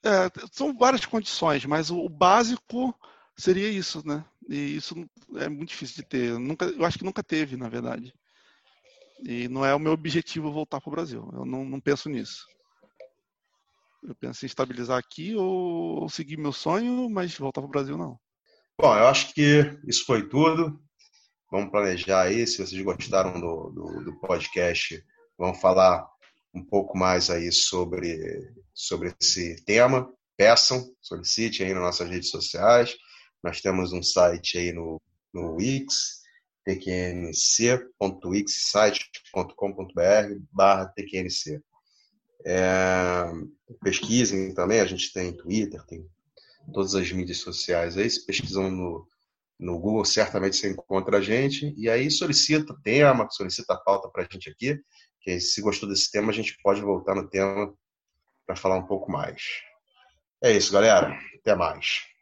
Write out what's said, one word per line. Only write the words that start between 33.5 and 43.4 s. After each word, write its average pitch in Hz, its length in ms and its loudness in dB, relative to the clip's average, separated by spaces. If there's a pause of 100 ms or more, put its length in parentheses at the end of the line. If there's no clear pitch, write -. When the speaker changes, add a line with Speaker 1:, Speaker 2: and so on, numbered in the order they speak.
Speaker 2:
temos 92 300 0
um 87 120 -6
site 87 540 2
aí 87 140 -2
no, 82 300 -8 (320)
no 85 220 -6
Wix, - 680 -4 (420)
T 95 140 -2
Q 95 140 -8
N 90 420 -4
C 120 440 2 (220)
ponto 95 300 -4
wix 101 420 -2
site 104 360 2 (240)
ponto 90 240 -4
com 98 160 -4
ponto 95 220 -12
B 85 80 -2
R 101 400 4 (100)
barra 95 360 4
T 98 160 -12
Q 98 140 -8
N 92 120 -4
C. 151 320 -6 (840)
É, 92 840 2 (560)